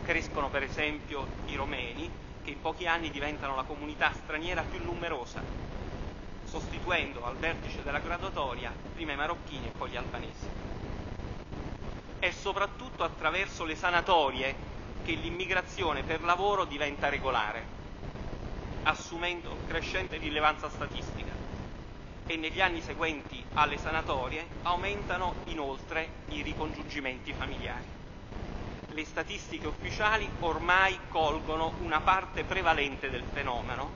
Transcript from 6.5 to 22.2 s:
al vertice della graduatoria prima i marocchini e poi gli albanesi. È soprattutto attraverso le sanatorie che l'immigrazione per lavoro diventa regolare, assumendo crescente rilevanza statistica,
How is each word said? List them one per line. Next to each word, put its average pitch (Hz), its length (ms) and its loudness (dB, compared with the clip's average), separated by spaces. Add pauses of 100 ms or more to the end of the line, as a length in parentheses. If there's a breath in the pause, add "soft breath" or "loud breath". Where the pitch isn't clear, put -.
al 131 120 -2
vertice 151 460 -2
della 143 180 0
graduatoria 151 720 -2 (220)
prima 156 180 -2
i 139 40 -2
marocchini 147 500 -2
e 123 100 -6
poi 127 140 -4
gli 127 60 -6
albanesi. 120 520 -6 (1700)
È 180 120 2
soprattutto 202 760 -2
attraverso 170 600 0
le 156 120 -2
sanatorie 156 800 6 (500)
che 165 80 0
l'immigrazione 170 920 2
per 160 200 0
lavoro 185 420 6
diventa 143 440 0
regolare, 117 680 2 (1080)
assumendo 170 840 0
crescente 165 500 -2
rilevanza 151 540 4
statistica, - 640 -4 (920)